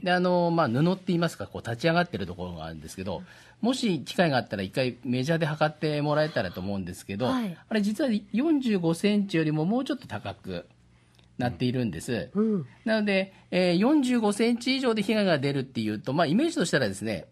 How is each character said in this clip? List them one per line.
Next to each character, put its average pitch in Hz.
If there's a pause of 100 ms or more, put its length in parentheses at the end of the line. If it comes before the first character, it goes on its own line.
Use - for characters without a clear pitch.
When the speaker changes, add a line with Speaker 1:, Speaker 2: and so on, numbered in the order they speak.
Speaker 1:
え。 -
Speaker 2:
で、 175
あ 180
の、 180
ま 165
あ、 127
布 120 (120)
っ 190
て 190
言 175
い -
ま 170
す -
か、 98
こ 95
う、 -
立 117
ち 165
上 165
が 175
っ 170
て 101
る 95
と 87
こ 90
ろ 90
が 80
あ -
る 82
ん 78
で 80
す -
け 95
ど、 90
Speaker 1:
う -
ん。 - (380)
Speaker 2:
も 247
し 208
機 -
会 175
が 135
あ 123
っ -
た 104
ら 98
一 95
回 127
メ 127
ジ 156
ャ 160
ー -
で 160
測 151
っ -
て 151
も 147
ら 151
え 156
た 123
ら 90
と 95
思 101
う 98
ん 95
で 87
す -
け 98
ど、 123
Speaker 1:
は 254
い。 170 (100)
Speaker 2:
あ -
れ 214
実 214
は 262 (220)
四 285
十 220
五 165
セ 202
ン 202
チ 165
よ 160
り 151
も 156
も 214
う 277
ち 311
ょ 269
っ -
と -
高 104
く 87 (720)
な 123
っ 117
て 127
い 123
る 123
ん 98
で 80
す。 110
Speaker 1:
う 196
ん。 208 (180)
Speaker 2:
な 220
の 208
で、 190 (180)
え 180
ー、 170
四 277
十 247
五 208
セ 226
ン 233
チ 254
以 262
上 240
で 214
被 220
害 208
が 165
出 139
る 139
っ 131
て 127
い 107
う 107
と、 131
ま 170
あ、 -
イ 147
メ 269
ー 339
ジ -
と 202
し -
た 160
ら 117
で 95
す 98
ね、 104